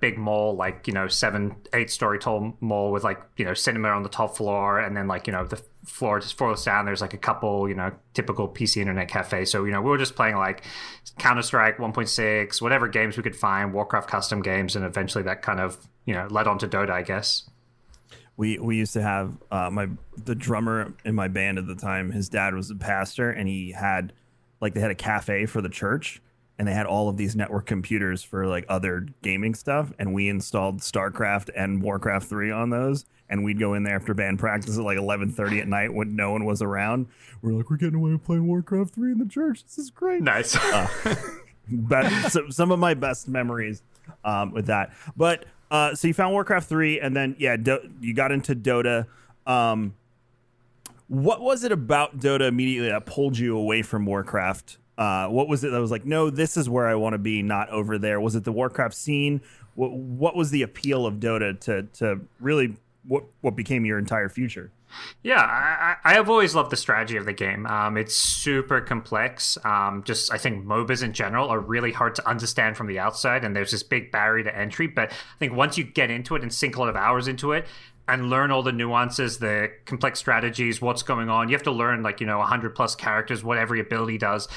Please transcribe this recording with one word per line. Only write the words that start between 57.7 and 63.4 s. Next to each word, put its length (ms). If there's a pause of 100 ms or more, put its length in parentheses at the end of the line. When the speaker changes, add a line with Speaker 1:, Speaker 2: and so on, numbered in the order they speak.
Speaker 2:
over 280
there"? 220
Was 160
it 80
the 80
Warcraft 420
scene? 460 (340)
What, 180
what 440
was 160
the 100
appeal 420
of 100
Dota 480
to, 200 (120)
to 260 (180)
really 380 (300)
what, 180 (160)